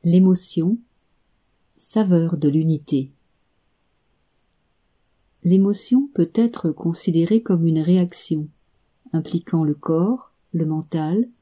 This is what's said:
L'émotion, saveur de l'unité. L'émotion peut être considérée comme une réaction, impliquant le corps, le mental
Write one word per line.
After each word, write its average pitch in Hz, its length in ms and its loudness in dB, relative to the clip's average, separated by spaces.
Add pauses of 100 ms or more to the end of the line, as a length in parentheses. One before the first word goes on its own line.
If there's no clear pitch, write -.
(100)
L'émotion, 185 680 2 (960)
saveur 175 600 0
de 147 100 2
l'unité. 151 640 0 (2250)
L'émotion 202 720 2
peut 170 200 0
être 233 360 0
considérée 170 720 0
comme 170 240 0
une 160 140 2
réaction, 165 680 -2 (640)
impliquant 165 520 -4
le 147 100 -2
corps, 170 580 -2 (200)
le 180 120 -2
mental 160 640 -4 (140)